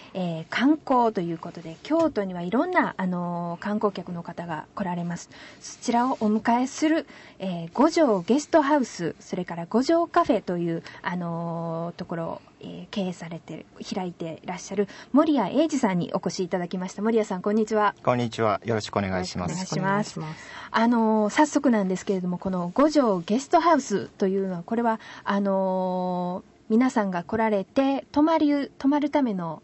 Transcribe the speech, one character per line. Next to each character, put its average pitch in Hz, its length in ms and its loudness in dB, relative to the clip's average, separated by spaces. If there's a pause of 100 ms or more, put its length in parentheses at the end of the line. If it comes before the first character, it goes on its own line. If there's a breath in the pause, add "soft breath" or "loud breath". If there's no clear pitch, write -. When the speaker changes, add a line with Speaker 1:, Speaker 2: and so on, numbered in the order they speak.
(140 loud breath)
Speaker 1:
え 170 280 -4
ー、 165 80 -10
観 285 280 4
光 240 360 2
と 196 80 -2
い 170 120 -2
う 160 40 -6
こ 175 140 -12
と 175 100 -14
で、 165 220 -12
京 320 260 4
都 220 140 -2
に 185 100 -4
は 175 80 -6
い 175 80 -4
ろ 262 160 2
ん 370 60 -4
な、 302 260 2
あ 190 80 -2
の 175 520 -2
ー、 - 60 -14
観 208 120 -2
光 214 180 2
客 180 200 -8
の 170 100 -8
方 170 240 -10
が 156 260 -6
来 208 100 -6
ら 180 120 -2
れ 175 80 -4
ま 170 140 -4
す。 - 120 -14 (300 loud breath)
そ - 200 -18
ち - 120 -4
ら 240 160 2
を 262 140 0
お 214 60 2
迎 220 340 2
え 262 60 0
す - 200 -2
る、 311 180 2 (340 loud breath)
え 175 260 -6
ー、 165 80 -12
五 294 160 4
条 269 320 4
ゲ 226 180 2
ス - 80 -8
ト 330 140 6
ハ 294 160 4
ウ 254 80 2
ス、 - 340 -6
そ - 160 -10
れ 180 100 -4
か 170 100 -10
ら 170 140 -8
五 233 140 2
条 330 240 2
カ 339 160 2
フ 302 100 2
ェ 202 80 2
と 180 160 -4
い 170 160 0
う、 165 80 -4 (220 loud breath)
あ 180 120 -4
の 170 800 -6
ー、 - 40 -20
と 180 60 -8
こ 175 100 -6
ろ 165 100 -4
を、 - 160 -8 (200)
え - 40 -14
ー、 175 260 -12
経 185 180 -2
営 175 40 -6
さ 170 160 -12
れ 170 100 -12
て、 - 260 -16 (280)
開 185 160 -4
い - 40 -12
て 165 300 -10
い - 40 -8
ら 185 80 -4
っ 170 40 -10
し - 120 -12
ゃ 196 40 -6
る 202 120 0 (240 loud breath)
森 302 240 6
谷 226 260 2
英 330 60 4
二 311 100 -2
さ 214 140 2
ん 180 80 2
に - 140 -4
お - 40 0
越 185 120 -2
し 185 140 -4
い 175 40 -4
た 190 120 -2
だ 175 80 -4
き 190 100 -6
ま 180 100 -6
し - 60 -10
た。 - 80 -8
森 226 160 2
谷 214 80 2
さ 196 120 -4
ん、 185 40 -6
こ 208 100 0
ん 208 40 2
に 220 100 4
ち 214 100 -2
は。 208 180 2 (100)
Speaker 2:
こ 127 100 4
ん 123 40 2
に 120 120 0
ち 113 120 -4
は。 104 240 2
よ 113 100 0
ろ 104 60 0
し - 80 -10
く - 80 -2
お 101 40 2
願 92 200 0
い 90 40 -2
し 90 120 -8
ま 87 120 -2
す。 - 20 -4
Speaker 1:
よ 170 80 -4
ろ 185 60 -6
し - 40 -14
く 185 100 -4
お 185 40 -2
願 196 180 2
い - 40 -2
し - 140 -12
ま - 0 -
す。 - 0 -
Speaker 3:
お - 20 -6
願 156 100 -8
い - 20 -10
し - 20 -12
ま - 0 -
す。 - 120 -18 (240 loud breath)
Speaker 1:
あ 226 160 2
の 220 420 4
ー、 - 40 -8
早 302 120 6
速 294 260 2
な 214 120 4
ん 185 60 0
で 185 80 0
す - 80 -8
け 208 80 0
れ 190 80 0
ど 180 80 -2
も、 180 80 -4
こ 190 120 -6
の 180 240 -4
五 285 140 6
条 254 320 4
ゲ 208 180 0
ス 269 120 -4
ト 339 100 6
ハ 330 140 6
ウ 285 80 4
ス 196 260 -2
と - 200 -2
い 190 140 0
う 190 60 -2
の 185 60 -4
は、 170 100 -6
こ 226 120 -4
れ 233 60 0
は、 226 200 0 (240 loud breath)
あ 202 160 0
の 185 1080 0
ー、 - 60 -20 (160)
皆 240 200 4
さ 220 140 0
ん 196 80 -2
が 175 120 -2
来 - 120 -6
ら 220 140 2
れ 196 160 0
て、 269 480 0
泊 294 100 4
ま 320 140 4
り、 285 400 2
泊 - 100 0
ま 285 140 4
る 294 80 0
た 294 120 2
め 240 120 0
の、 170 300 -6